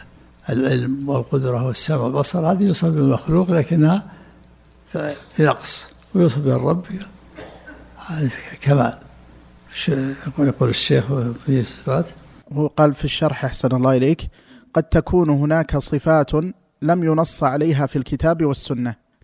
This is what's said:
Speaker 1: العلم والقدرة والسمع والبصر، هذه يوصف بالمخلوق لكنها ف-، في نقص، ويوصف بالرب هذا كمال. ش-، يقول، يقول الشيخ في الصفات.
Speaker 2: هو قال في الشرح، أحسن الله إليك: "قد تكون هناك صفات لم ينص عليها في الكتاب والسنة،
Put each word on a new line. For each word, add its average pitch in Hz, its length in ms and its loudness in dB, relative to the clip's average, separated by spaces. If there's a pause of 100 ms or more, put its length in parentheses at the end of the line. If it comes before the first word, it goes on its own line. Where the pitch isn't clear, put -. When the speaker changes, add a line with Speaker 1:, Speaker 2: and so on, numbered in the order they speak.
(500)
Speaker 1:
العلم 131 580 0
والقدرة 127 580 -2
والسمع 131 300 0
والبصر، 143 560 0
هذه 190 100 0
يوصف 175 260 2
بالمخلوق 156 640 2
لكنها 170 520 2 (920)
ف-، 180 60 -6 (380)
في 156 80 4
نقص، - 440 -2 (260)
ويوصف 165 240 4
بالرب 143 460 0 (1200)
هذا 156 240 -2 (300)
كمال. 135 340 2 (800)
ش-، - 160 -6
يقول، 139 580 -2
يقول 127 220 0
الشيخ 127 380 0 (400)
في 135 140 2
الصفات. 139 460 -4 (460)
Speaker 2:
هو 147 140 0
قال 147 280 2
في - 100 -6
الشرح، 147 400 -2
أحسن 127 320 -2
الله 131 200 4
إليك: 135 320 0 (460)
"قد 160 80 2
تكون 165 480 2
هناك 147 460 0
صفات 151 540 0 (520)
لم 170 220 2
ينص 160 380 0
عليها 147 440 2
في - 100 -8
الكتاب 160 480 0
والسنة، 123 500 -2 (300)